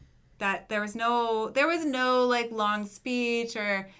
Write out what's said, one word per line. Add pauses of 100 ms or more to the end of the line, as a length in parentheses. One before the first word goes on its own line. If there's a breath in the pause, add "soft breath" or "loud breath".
(380)
That
there
was
no,
there
was
no,
like,
long
speech
or (100)